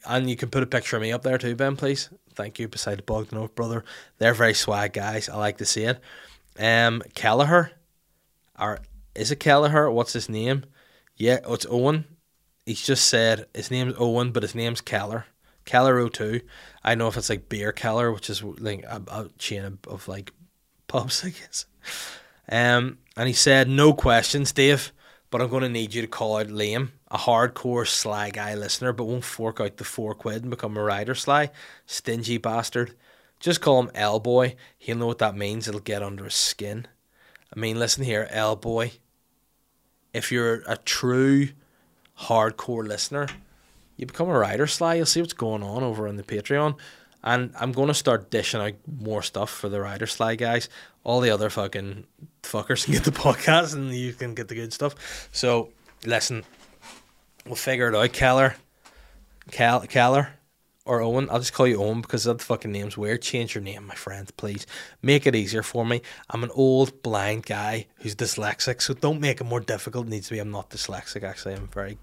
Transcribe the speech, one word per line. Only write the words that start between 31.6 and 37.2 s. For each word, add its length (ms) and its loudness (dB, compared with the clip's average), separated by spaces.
Stingy 520 -4
bastard. 580 -2
Just 180 0
call 220 6
him 120 -6
L 280 0
Boy. 340 4
He'll 180 -6
know 120 -2
what 120 -4
that 160 0
means. 320 -4
It'll 140 -6
get 200 -6
under 220 -8
his 120 -8
skin." 520 -4